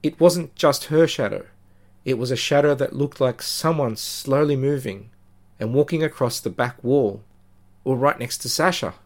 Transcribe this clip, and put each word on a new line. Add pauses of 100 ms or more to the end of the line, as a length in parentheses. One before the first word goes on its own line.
It
wasn't
just
her
shadow. (580)
It
was
a
shadow
that
looked
like
someone
slowly
moving (480)
and
walking
across
the
back
wall, (600)
or
right
next
to
Sasha. (100)